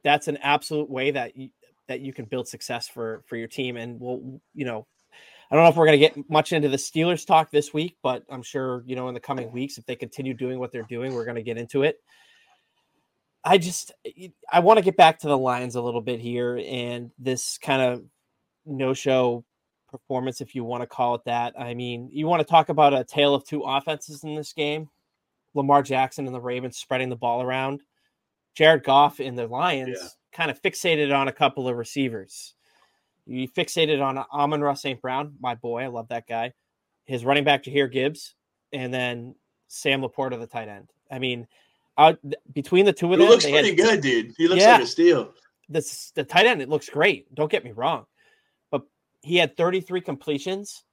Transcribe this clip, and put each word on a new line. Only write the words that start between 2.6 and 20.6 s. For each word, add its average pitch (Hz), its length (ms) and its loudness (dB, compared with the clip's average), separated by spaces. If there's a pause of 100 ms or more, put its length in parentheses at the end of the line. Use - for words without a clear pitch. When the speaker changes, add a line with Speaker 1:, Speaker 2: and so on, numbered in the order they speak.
Speaker 1:
for, 113 380 -10
for 123 100 -12
your 113 120 -10
team. 127 300 -8
And 117 200 -12
we'll, 127 420 -12 (140)
you 139 120 -8
know, 113 200 -10 (640)
I - 40 -2
don't 165 100 8
know 170 60 12
if 151 60 -2
we're 160 100 6
gonna 156 100 8
get 147 320 4
much 156 240 2
into 147 160 0
the 135 80 0
Steelers 160 500 -2
talk 160 240 4
this 147 220 0
week, 160 300 -6
but 127 280 -4
I'm 127 120 -14
sure, 127 440 -8
you 127 100 -8
know, 127 120 -8
in 123 60 -10
the 117 60 -12
coming 123 300 -8
weeks, 127 280 -8
if 113 80 -18
they 123 100 -8
continue 131 380 -10
doing 127 240 -8
what 123 140 -10
they're 117 100 -12
doing, 123 320 -10
we're 117 100 -6
gonna 117 180 -8
get 113 140 -8
into 127 280 -2
it. 151 180 -2 (1400)
I 190 140 6
just, 175 340 -6 (580)
I 170 100 6
wanna 208 220 6
get 185 140 0
back 160 240 8
to 156 80 -6
the 143 80 2
Lions 127 400 -2
a 120 60 -4
little 120 180 -4
bit 117 200 -6
here 120 360 -4
and 120 600 -8
this 127 400 -6
kind 135 240 0
of 123 200 0 (640)
no-show 131 800 0 (460)
performance, 127 500 -6
if 123 140 -14
you 123 100 -6